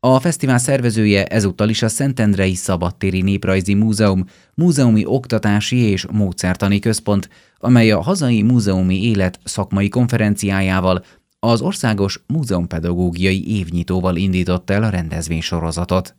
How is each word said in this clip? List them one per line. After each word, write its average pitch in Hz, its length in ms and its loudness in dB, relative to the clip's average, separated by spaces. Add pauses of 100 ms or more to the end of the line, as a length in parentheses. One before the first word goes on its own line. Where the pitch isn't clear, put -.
A 127 200 2
fesztivál 131 380 0
szervezője 113 640 2
ezúttal 104 440 0
is 110 140 -2
a 110 60 0
Szentendrei 104 680 0
Szabadtéri 92 680 -2
Néprajzi 95 520 0
Múzeum, 101 500 2 (300)
Múzeumi 131 500 4
Oktatási 110 720 0
és 107 360 0
Módszertani 98 680 0
Központ, 104 500 -2 (300)
amely 117 320 4
a 98 100 2
hazai 120 420 0
múzeumi 98 640 2
élet 98 400 0
szakmai 98 440 -2
konferenciájával, 98 1160 0 (380)
az 117 180 2
Országos 107 680 -2
Múzeumpedagógiai 90 1300 -2
Évnyitóval 90 600 -2
indította 90 560 0
el 104 100 0
a 113 60 0
rendezvénysorozatot. 82 1300 -4